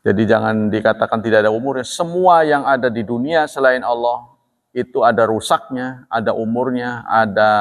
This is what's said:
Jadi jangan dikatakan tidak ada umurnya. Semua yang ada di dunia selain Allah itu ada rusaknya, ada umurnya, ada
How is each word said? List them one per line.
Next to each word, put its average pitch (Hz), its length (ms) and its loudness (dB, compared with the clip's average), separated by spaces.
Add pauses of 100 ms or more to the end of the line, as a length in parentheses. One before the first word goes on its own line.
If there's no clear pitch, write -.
Jadi 110 240 2
jangan 110 480 0
dikatakan 110 480 0
tidak 107 240 2
ada 107 80 2
umurnya. 127 320 -4
Semua 170 560 2
yang 147 240 0
ada 127 240 0
di 110 160 -6
dunia 143 400 -2
selain 131 400 0
Allah 120 480 -4 (400)
itu 123 320 -2
ada 113 240 4
rusaknya, 127 800 -6
ada 110 240 -2
umurnya, 120 720 -4
ada 107 560 2